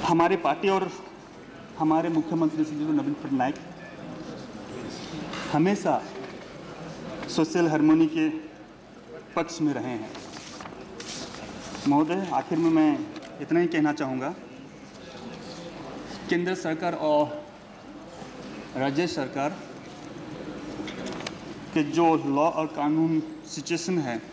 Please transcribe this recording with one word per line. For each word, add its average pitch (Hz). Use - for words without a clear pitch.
हमारे 330
पार्टी 151
और 185
हमारे 160
मुख्यमंत्री 156
श्री 151
नवीन 147
पटनायक 135
हमेशा 165
सोशल 165
हार्मनी 156
के 156
पक्ष 165
में 147
रहे 123
हैं। 110
महोदय, 165
आखिर 135
में 165
मैं 156
इतना 156
ही 175
कहना 156
चाहूँगा, 131
केंद्र 175
सरकार 170
और 151
राज्य 139
सरकार 143
के 156
जो 160
लॉ 143
और 156
कानून 156
सिचुएशन 170
है 123